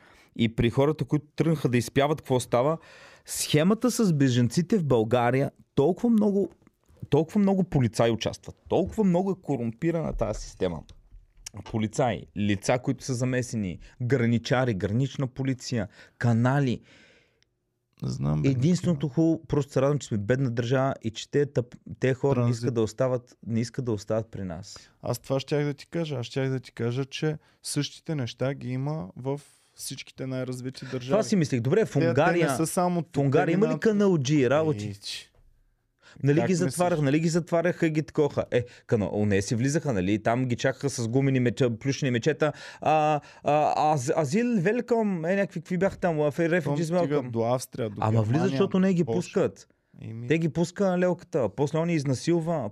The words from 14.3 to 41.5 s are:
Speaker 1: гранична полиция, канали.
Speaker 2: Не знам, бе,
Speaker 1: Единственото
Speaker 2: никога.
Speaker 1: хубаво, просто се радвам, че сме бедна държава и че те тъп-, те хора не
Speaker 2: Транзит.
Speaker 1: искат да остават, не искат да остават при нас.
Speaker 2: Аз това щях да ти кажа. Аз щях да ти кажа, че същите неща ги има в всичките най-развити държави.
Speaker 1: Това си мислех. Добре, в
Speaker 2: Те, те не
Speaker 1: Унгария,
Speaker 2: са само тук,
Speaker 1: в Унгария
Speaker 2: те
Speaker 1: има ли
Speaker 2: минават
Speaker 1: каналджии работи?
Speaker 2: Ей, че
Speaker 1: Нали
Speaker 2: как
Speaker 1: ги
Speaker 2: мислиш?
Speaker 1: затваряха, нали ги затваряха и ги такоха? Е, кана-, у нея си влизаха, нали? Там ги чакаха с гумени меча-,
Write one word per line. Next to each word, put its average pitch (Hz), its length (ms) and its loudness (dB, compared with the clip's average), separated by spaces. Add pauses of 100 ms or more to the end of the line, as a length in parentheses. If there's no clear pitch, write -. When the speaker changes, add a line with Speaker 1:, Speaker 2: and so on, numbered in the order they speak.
Speaker 1:
гранична 110 540 -2
полиция, 127 600 -4 (300)
канали. 123 640 2 (1200)
Speaker 2:
Не 65 60 -6
знам, 135 320 -2
бе, 135 80 2
Speaker 1:
Единственото 160 560 0
Speaker 2:
никога. 139 80 -8
Speaker 1:
хубаво, 165 340 2
просто 143 260 -2
се 131 80 2
радвам, 139 180 2
че - 80 -10
сме 113 100 -2
бедна 127 340 0
държава 127 420 0 (100)
и 113 80 -4
че - 200 -14
те 143 140 2
тъп-, 127 300 -4 (240)
те 131 140 2
хора 131 260 0
не 120 60 2
Speaker 2:
Транзит. 120 100 2
Speaker 1:
искат 117 180 -4
да 117 80 0
остават, 123 560 -4 (100)
не 113 120 -2
искат 120 260 -6
да 120 60 -2
остават 110 400 -4
при 101 120 -10
нас. 90 460 -12 (120)
Speaker 2:
Аз 120 180 -6
това 135 200 -4
щях 147 260 -2
да 147 80 -4
ти - 140 -16
кажа. 160 280 -6
Аз 120 100 -6
щях 135 240 -4
да 131 100 -4
ти - 120 -14
кажа, 120 340 -4
че 156 320 -6 (260)
същите - 520 -6
неща 127 380 -4
ги 131 160 -10
има 147 460 -6
в 139 260 -6 (340)
всичките - 520 -12
най-развити 127 580 -8
държави. 127 260 -8
Speaker 1:
Това 202 120 4
си 214 120 0
мислех. 139 260 2
Добре, 170 240 2
в - 40 -4
Speaker 2:
Те, - 40 -6
те 143 80 2
не 165 60 4
Speaker 1:
Унгария, 170 420 4
Speaker 2:
са 139 180 0
само 180 360 0
тук, - 200 -2
Speaker 1:
в - 20 2
Унгария 147 200 4
Speaker 2:
те 165 60 2
Speaker 1:
има 190 140 4
ли - 20 4
Speaker 2:
минават 151 140 -2
Speaker 1:
каналджии 160 680 4
работи? 139 360 2
Speaker 2:
Ей, 104 80 -8
че - 380 -14 (920)
Speaker 1:
Нали 143 160 4
Speaker 2:
как - 80 2
Speaker 1:
ги 180 60 0
Speaker 2:
мислиш? 170 120 2
Speaker 1:
затваряха, 170 360 0
нали 143 180 2
ги 165 100 0
затваряха 170 580 0
и - 20 0
ги 156 140 0
такоха? - 480 0
Е, 120 120 2 (240)
кана-, 104 240 0
у 104 140 0
нея 101 160 2
си 101 140 -2
влизаха, 139 380 -2
нали? 98 300 0
Там 120 220 0
ги 120 100 -2
чакаха 135 340 -2
с 120 180 -4
гумени 135 320 2
меча-, 123 300 2